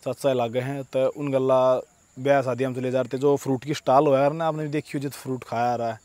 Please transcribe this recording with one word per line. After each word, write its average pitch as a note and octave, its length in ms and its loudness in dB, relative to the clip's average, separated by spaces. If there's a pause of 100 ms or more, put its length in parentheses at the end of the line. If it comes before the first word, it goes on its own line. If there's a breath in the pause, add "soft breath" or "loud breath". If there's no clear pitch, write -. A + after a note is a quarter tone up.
चाचा C3+ 280 0
लागे A#2+ 260 0
हैं, C3+ 240 -6
तो C3 240 0
उन C#3+ 240 -4
गल्ला C3 500 4 (380)
ब्याह C#3 220 4
शादी B2 220 -2
हम C3 100 -2
चले B2+ 180 -4
जा C3 100 0
रहे B2+ 160 -4
थे। B2+ 40 -4
जो C#3+ 140 4
फ्रूट C3+ 280 -2
की D3 100 -6
स्टॉल C#3 340 4
हुआ C3+ 120 4
यार C#3+ 140 2
ना, E3 140 -4
आपने D#3 160 -4
भी D3+ 60 -6
देखी D3 280 -6
हो, - 20 -2
जित C#3 120 -6
फ्रूट C3 320 -10
खाया A#2+ 300 -2
आ - 20 0
रहा A#2 160 -4
है A2 140 -10